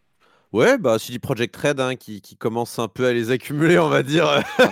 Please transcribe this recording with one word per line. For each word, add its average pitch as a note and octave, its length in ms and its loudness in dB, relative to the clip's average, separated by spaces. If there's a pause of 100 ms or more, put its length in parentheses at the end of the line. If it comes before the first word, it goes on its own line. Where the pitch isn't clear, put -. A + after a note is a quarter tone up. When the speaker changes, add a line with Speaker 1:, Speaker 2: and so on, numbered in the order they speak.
(520)
Speaker 1:
Ouais, G#3 260 4
bah, A#2 220 2
C - 120 -12
D B2 60 -8
Projekt A#2+ 380 -4
Red, D3 240 -2
hein, B2+ 160 -4
qui, G#2 240 -16
qui - 160 -20
commence A#2 420 -6
un A#2 80 -2
peu B2+ 200 -4
à B2 60 2
les A#2+ 200 -2
accumuler, D3 440 0
on E3 120 2
va C#3 160 0
dire, D3+ 240 0
Speaker 2:
Ah, A3+ 440 2